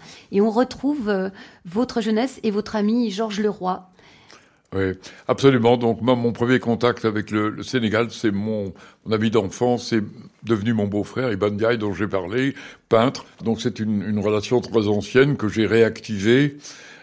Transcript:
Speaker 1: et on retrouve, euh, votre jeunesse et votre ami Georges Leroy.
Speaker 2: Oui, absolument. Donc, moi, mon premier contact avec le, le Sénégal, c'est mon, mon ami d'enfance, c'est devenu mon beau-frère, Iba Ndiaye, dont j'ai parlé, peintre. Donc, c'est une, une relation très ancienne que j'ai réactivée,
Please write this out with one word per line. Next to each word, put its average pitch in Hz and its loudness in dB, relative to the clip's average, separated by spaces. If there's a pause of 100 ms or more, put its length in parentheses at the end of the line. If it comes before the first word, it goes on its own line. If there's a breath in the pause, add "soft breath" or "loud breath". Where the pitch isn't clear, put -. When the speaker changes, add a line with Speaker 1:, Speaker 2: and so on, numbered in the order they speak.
(320 loud breath)
Speaker 1:
et 196 2
on 214 4
retrouve, 254 -2
euh, 190 -2 (360 loud breath)
votre 233 -2
jeunesse 220 -2
et 220 0
votre 208 -4
ami 220 0
Georges 208 -4
Leroy. 196 -4 (880 soft breath)
Speaker 2:
Oui, 95 0 (360 loud breath)
absolument. 123 4
Donc, 113 0
moi, 127 4
mon 120 0
premier 123 2
contact 117 0
avec 107 -2
le, 107 0
le 110 -8
Sénégal, 113 0
c'est - -2
mon, 101 -4 (320 loud breath)
mon - -4
ami 110 2
d'enfance, 117 0
c'est 110 0 (400)
devenu 110 0
mon 107 2
beau-frère, 104 -4
Iba 101 0
Ndiaye, 110 0
dont 104 -4
j'ai 95 -2
parlé, 98 -4 (340 loud breath)
peintre. 117 2 (180)
Donc, 110 -2
c'est - -4
une, 107 -2
une 104 -2
relation 107 0
très 104 0
ancienne 120 2
que 110 -2
j'ai 110 0
réactivée, 113 2 (460 loud breath)